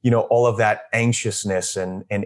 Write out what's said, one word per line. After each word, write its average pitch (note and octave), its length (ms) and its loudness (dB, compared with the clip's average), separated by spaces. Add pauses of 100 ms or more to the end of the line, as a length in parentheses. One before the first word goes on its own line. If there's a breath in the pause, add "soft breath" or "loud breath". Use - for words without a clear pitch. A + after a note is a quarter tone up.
you B2+ 80 2
know, A#2 120 4
all A#2+ 240 4
of A2+ 120 2
that G#2+ 240 0 (100)
anxiousness G#2+ 840 -2
and, F#2 320 -6
and G2+ 180 -4